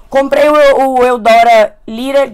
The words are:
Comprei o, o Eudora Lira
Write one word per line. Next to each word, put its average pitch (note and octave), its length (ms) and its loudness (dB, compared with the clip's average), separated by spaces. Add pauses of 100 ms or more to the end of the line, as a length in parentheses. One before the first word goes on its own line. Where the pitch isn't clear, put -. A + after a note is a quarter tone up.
Comprei C#4 400 -2
o, C4+ 520 0
o A#3+ 40 2
Eudora A#3 720 2 (120)
Lira B3+ 460 -4